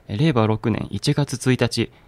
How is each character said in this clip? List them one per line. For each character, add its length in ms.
令 240
和 140
六 240
年 200
一 220
月 220
一 280
日、 300